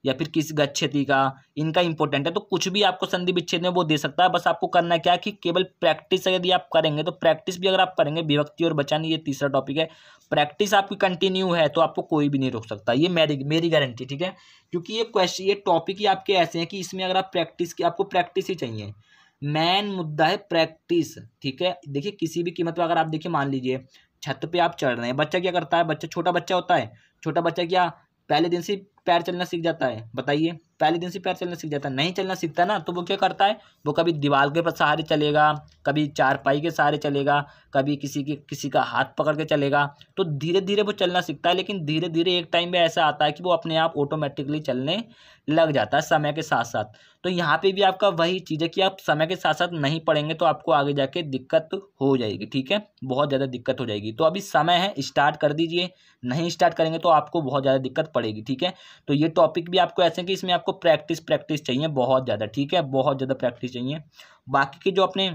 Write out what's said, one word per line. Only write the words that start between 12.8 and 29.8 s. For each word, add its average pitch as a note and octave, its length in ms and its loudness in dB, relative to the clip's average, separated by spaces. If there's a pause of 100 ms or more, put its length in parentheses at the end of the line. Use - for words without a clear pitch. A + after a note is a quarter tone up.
ये D#3+ 140 2
मेरी, D#3 360 2
मेरी E3 240 0
गारंटी, C3 360 0
ठीक C#3 160 -8
है, F#3 120 -4 (400)
क्योंकि F3 200 -6
ये A3+ 120 -2
क्वेश्चन, F#3 380 -2
ये G3 100 2 (120)
टॉपिक F#3 340 0
ही G#3 80 -2
आपके F#3+ 280 0
ऐसे E3+ 240 2
हैं E3+ 80 -4
कि G3 120 -10
इसमें F#3 260 -8
अगर F#3 120 0
आप F#3+ 160 -2
प्रैक्टिस E3+ 400 -4
की, - 100 -6
आपको E3+ 220 0
प्रैक्टिस F#3 440 -2
ही F#3+ 60 -4
चाहिए। A2 360 -8 (500)
मेन E3+ 500 0
मुद्दा E3+ 340 -2
है G#3 120 2 (120)
प्रैक्टिस, E3 680 0 (240)
ठीक C3 200 -6
है। F3 180 -2 (100)
देखिए, C#3+ 240 -4
किसी E3 300 -4
भी F3 80 -4
कीमत E3 240 -4
पर F3 80 0
अगर E3 140 0
आप D#3+ 100 2
देखिए, D#3 240 -6
मान C#3+ 180 0
लीजिए C3 340 -4 (400)
छत D3+ 280 -6
पे F3 80 0
आप E3 160 2
चढ़ - 200 0
रहे A#2+ 120 -4
हैं, B2 100 -2
बच्चा D#3 220 0
क्या F3+ 120 0
करता E3+ 260 0
है, E3+ 60 4
बच्चा, D#3+ 240 -2
छोटा F3 240 -2
बच्चा F3 240 -2
होता F3+ 200 2
है, A#2 160 0 (320)
छोटा D#3+ 180 0
बच्चा E3+ 240 -2
क्या F3+ 220 2 (420)
पहले D#3 200 2
दिन F3 120 -2
से G3+ 140 -4 (320)
पैर F3 140 4
चलना F3+ 240 -4
सीख E3+ 180 -6
जाता E3 220 -2